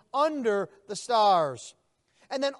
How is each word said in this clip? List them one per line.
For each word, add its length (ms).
under 560
the 80
stars. 760
And 140
then 160